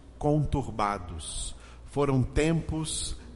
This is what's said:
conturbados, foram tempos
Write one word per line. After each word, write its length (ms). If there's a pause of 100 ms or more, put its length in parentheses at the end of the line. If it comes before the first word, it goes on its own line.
(200)
conturbados, 1400 (300)
foram 360
tempos 920 (200)